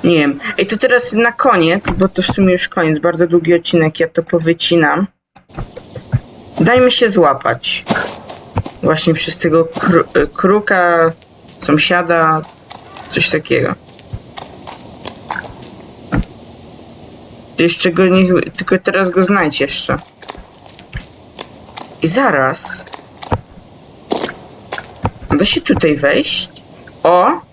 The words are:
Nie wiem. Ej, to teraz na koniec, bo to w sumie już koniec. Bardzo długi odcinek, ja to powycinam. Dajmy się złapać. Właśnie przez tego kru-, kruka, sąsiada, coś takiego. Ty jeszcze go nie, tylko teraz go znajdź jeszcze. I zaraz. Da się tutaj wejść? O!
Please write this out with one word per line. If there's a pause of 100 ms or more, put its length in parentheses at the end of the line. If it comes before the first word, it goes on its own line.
Nie
wiem. (180)
Ej,
to
teraz
na
koniec, (140)
bo
to
w
sumie
już
koniec.
Bardzo
długi
odcinek,
ja
to
powycinam. (1500)
Dajmy
się
złapać. (960)
Właśnie
przez
tego
kru-,
kruka, (480)
sąsiada, (680)
coś
takiego. (3750)
Ty
jeszcze
go
nie, (160)
tylko
teraz
go
znajdź
jeszcze. (2000)
I
zaraz. (2500)
Da
się
tutaj
wejść? (520)
O! (260)